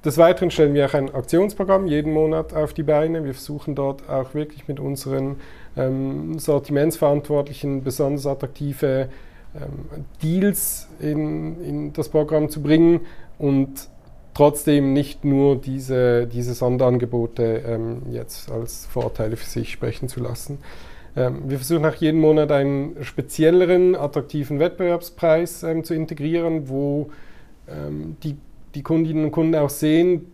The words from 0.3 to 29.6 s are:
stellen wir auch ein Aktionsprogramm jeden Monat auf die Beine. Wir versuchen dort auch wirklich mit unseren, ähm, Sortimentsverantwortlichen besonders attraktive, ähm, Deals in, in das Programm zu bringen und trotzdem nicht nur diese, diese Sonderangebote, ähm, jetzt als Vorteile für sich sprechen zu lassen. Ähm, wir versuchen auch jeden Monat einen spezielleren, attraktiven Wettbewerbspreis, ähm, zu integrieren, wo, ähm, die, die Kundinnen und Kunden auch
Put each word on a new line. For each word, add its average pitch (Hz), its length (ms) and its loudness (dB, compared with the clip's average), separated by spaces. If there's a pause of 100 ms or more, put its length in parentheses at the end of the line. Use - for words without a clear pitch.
stellen 147 240 4
wir 139 120 4
auch 131 80 -2
ein 135 200 -2
Aktionsprogramm 190 720 2
jeden 151 260 0
Monat 156 420 0
auf 151 180 -2
die 156 100 -6
Beine. 156 420 2
Wir 135 100 -6
versuchen 147 400 -8
dort 139 340 -4
auch 135 260 -4
wirklich 151 340 -8
mit 143 120 -8
unseren, 135 560 -4 (400)
ähm, 139 640 -4
Sortimentsverantwortlichen 143 1400 0
besonders 139 420 -2
attraktive, 135 840 -2 (460)
ähm, 143 500 -10 (180)
Deals 185 680 0 (100)
in, 156 640 -4
in 147 300 -6
das 147 160 -4
Programm 151 400 2
zu 151 140 -6
bringen 165 380 6 (380)
und 135 500 0 (460)
trotzdem 143 580 4
nicht 139 320 -2
nur 139 320 4
diese, 127 720 0
diese 120 260 -4
Sonderangebote, 120 1120 2
ähm, 117 440 -4
jetzt - 420 -10
als 113 340 -8
Vorteile 113 500 -2
für - 100 -8
sich - 260 -6
sprechen 120 360 -6
zu 127 120 -8
lassen. 120 380 -8 (580)
Ähm, 127 300 -2
wir 135 120 -2
versuchen 151 260 0
auch 151 120 2
jeden 160 240 2
Monat 156 320 6
einen 139 500 0
spezielleren, 180 920 4
attraktiven 143 640 -4
Wettbewerbspreis, 170 1040 0
ähm, 160 180 -2
zu 165 120 -4
integrieren, 160 760 -2
wo, 143 420 -2 (580)
ähm, 151 540 -8
die, 147 140 -6 (380)
die 139 80 -8
Kundinnen 160 420 0
und 147 80 -2
Kunden 160 240 2
auch 143 140 2